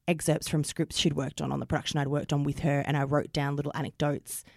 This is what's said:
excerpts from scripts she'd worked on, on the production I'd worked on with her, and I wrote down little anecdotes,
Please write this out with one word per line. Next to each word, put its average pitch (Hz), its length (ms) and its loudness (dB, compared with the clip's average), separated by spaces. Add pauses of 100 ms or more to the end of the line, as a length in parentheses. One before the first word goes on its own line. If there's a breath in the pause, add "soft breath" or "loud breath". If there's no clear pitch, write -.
excerpts 160 400 2
from 151 160 2
scripts - 340 -2
she'd 160 160 4
worked 135 260 -4
on, 139 120 -2
on 135 80 -2
the - 60 -6
production 156 340 0
I'd 139 80 2
worked 147 240 -2
on 151 100 4
with 143 160 0
her, 143 220 2
and 143 160 0
I 139 80 2
wrote 139 280 0
down 143 220 0
little 143 220 -2
anecdotes, - 680 -2 (120 soft breath)